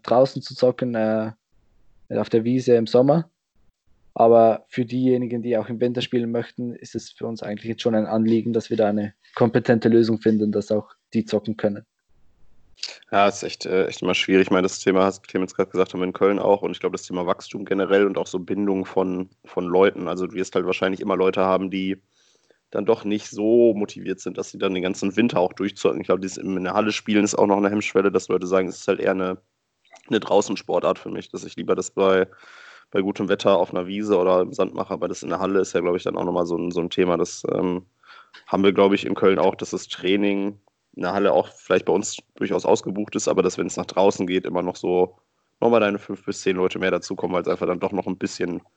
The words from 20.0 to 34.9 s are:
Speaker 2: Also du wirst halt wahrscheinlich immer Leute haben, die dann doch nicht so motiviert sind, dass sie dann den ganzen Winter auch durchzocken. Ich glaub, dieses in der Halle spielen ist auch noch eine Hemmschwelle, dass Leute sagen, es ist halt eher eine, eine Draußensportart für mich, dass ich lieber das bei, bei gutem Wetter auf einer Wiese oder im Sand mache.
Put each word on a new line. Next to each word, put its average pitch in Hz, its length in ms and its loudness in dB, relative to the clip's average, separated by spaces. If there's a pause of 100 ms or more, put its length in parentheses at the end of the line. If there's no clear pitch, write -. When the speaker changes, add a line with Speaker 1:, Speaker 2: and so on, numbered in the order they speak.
Speaker 2:
Also 90 200 -4
du - 60 -16
wirst 92 200 -6
halt 92 120 0
wahrscheinlich 92 340 -2
immer 95 160 -2
Leute 92 260 2
haben, 92 300 0
die 95 260 -4 (720)
dann 107 160 -4
doch 107 200 0
nicht 107 240 -4
so 113 460 4
motiviert 98 440 -6
sind, 90 180 -10
dass 92 140 -8
sie - 60 -16
dann 95 160 -2
den 90 100 -2
ganzen 95 320 -4
Winter 120 240 2
auch 90 140 0
durchzocken. - 480 -2
Ich 92 60 -8
glaub, 95 120 2
dieses 95 180 -8
in 92 280 -4
der 90 80 -4
Halle 107 180 0
spielen 104 320 2
ist 104 120 0
auch 101 120 4
noch 101 80 4
eine 101 140 2
Hemmschwelle, 98 420 0
dass 95 160 0
Leute 90 180 -2
sagen, 92 220 2
es - 120 -12
ist - 100 -10
halt 95 100 0
eher 95 120 0
eine, 92 260 -2 (720)
eine 113 100 2
Draußensportart 92 800 0
für - 100 -14
mich, 95 200 -10
dass 92 160 -12
ich - 100 -16
lieber 92 200 -2
das 92 160 -4
bei, 95 360 2 (640)
bei 101 80 -2
gutem 98 300 -2
Wetter 98 280 4
auf 90 160 0
einer 90 140 -4
Wiese 101 300 0
oder 92 240 4
im 92 100 -2
Sand 95 220 -4
mache. 87 200 -6